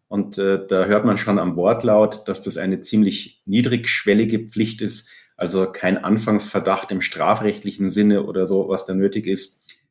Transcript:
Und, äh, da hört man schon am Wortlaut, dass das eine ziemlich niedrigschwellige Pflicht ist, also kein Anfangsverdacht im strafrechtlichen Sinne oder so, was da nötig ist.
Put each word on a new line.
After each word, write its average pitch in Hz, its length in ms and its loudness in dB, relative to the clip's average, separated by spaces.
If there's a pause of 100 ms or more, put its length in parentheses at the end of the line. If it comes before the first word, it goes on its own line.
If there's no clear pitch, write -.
Und, 98 300 -4
äh, 98 260 0
da 92 200 2
hört 104 200 2
man 104 140 2
schon 101 220 2
am 85 160 -2
Wortlaut, 107 720 4
dass 98 120 -6
das 95 180 -8
eine 95 220 -2
ziemlich - 640 0
niedrigschwellige 113 1040 0
Pflicht 110 340 -4
ist, - 280 -6 (280)
also 92 360 -2
kein 92 260 -2
Anfangsverdacht 101 920 -2
im 95 80 -4
strafrechtlichen 101 920 -2
Sinne 104 320 4
oder 92 240 -2
so, 95 220 0
was 92 180 -4
da 95 80 -4
nötig 98 320 0
ist. - 380 -4 (260)